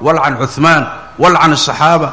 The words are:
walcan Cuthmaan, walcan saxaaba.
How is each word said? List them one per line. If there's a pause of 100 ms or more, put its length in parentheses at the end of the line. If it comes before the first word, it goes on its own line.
walcan
Cuthmaan, (360)
walcan
saxaaba.